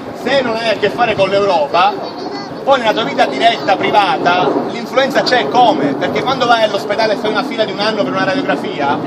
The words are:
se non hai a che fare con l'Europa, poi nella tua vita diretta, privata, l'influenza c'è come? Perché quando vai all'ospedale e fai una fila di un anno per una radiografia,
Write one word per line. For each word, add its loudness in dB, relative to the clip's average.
se 0
non -2
hai -2
a 0
che 0
fare 0
con 2
l'Europa, 0
poi 2
nella 0
tua -2
vita 0
diretta, 0
privata, 2
l'influenza 0
c'è 0
come? 2
Perché -2
quando 0
vai 6
all'ospedale 0
e 0
fai -4
una -2
fila -4
di -2
un -6
anno -2
per -2
una -2
radiografia, -2